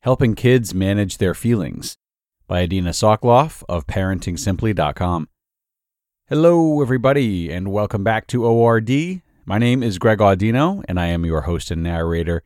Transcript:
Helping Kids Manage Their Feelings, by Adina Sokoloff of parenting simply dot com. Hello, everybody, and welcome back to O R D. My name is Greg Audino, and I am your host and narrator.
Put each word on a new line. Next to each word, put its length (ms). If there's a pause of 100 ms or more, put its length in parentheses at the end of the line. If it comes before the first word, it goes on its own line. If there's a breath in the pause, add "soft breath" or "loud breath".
Helping 340
Kids 400
Manage 420
Their 160
Feelings, 640 (500)
by 140
Adina 300
Sokoloff 760
of 200
parenting 500
simply 340
dot 220
com. 360 (1000)
Hello, 500
everybody, 720
and 200
welcome 320
back 240
to 180
O 180
R 160
D. 440 (240)
My 100
name 240
is 160
Greg 220
Audino, 680
and 120
I 80
am 180
your 160
host 300
and 100
narrator. 640